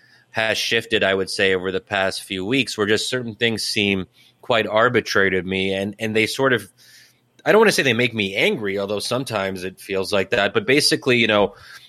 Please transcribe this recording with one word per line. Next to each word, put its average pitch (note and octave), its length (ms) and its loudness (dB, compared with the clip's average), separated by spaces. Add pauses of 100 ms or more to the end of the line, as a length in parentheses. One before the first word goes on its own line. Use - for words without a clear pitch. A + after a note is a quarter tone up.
(320)
has A2 260 -2
shifted, A2 460 -2
I G2 100 2
would F#2+ 160 -2
say, F#2+ 260 0
over F#2 160 -4
the F#2 80 -4
past F#2+ 440 -4
few F#2+ 220 -8
weeks, B2+ 320 -2
where G#2 80 0
just G#2 240 0
certain A#2 260 -6
things A2+ 280 -2
seem G2 440 -2 (340)
quite A2 260 0
arbitrary G#2+ 640 2
to F#2 100 0
me. F#2+ 320 -2
And, G2 260 -4
and A2 140 -4
they A2 140 2
sort C3+ 240 0
of, G#2 180 0 (760)
I - 80 4
don't G#3 60 6
wanna G#3+ 120 6
say F#3 100 0
they C3+ 120 2
make A#2 200 0
me G2 220 -2
angry, A#2 420 0
although G2+ 220 -2
sometimes G2 640 -4
it F#2 160 -10
feels F#2+ 320 -6
like G2 200 0
that. G#2 220 0
But G#2+ 140 0
basically, C3+ 500 2
you A2+ 100 2
know, G#2 280 2 (340)